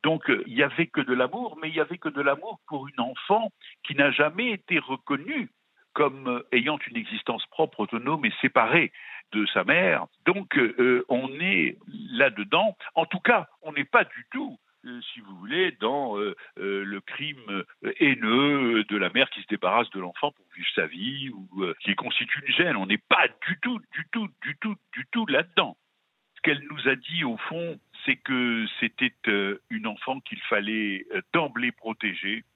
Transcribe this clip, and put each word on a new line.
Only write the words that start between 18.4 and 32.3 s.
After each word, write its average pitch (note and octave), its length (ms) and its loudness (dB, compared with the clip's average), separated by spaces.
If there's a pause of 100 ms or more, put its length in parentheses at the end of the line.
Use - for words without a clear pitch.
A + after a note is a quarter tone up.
de G#2 120 -2
la F#2 120 2
mère B2 200 4
qui - 120 -12
se - 60 -16
débarrasse G#2 420 2
de G2 100 -8
l'enfant - 320 -4
pour - 140 -20 (100)
vivre E2+ 200 -6
sa E2 120 2
vie B2+ 420 -8
ou, F#2+ 340 -6
euh, E2+ 180 -2
qui G2+ 140 0
constitue - 520 -2
une C3 60 0
gêne. E3 240 2
On F#2+ 80 -2
n'est G2+ 120 2
pas C#3 300 4 (200)
du F#3 140 -4
tout, B3 200 -4 (100)
du - 220 -10
tout, G#3+ 160 -4 (120)
du C#3+ 200 -10
tout, G#3+ 140 -2 (180)
du C#3 180 -10
tout A3+ 140 0
là-dedans. D#3 500 0 (600)
Ce - 40 -8
qu'elle C#3+ 300 2
nous C#3 160 -2
a C3 80 4
dit, D#3 300 -4
au A2+ 120 -2
fond, E3+ 400 -6 (280)
c'est B2+ 100 2
que A#2+ 500 0 (140)
c'était, A#2+ 340 -2 (140)
euh, G2+ 420 0
une A2 160 -6
enfant B2+ 360 -6
qu'il - 220 -14
fallait, G#2 680 0
euh, F#2+ 80 -2 (120)
d'emblée B2+ 400 0
protéger G#2+ 720 -6 (100)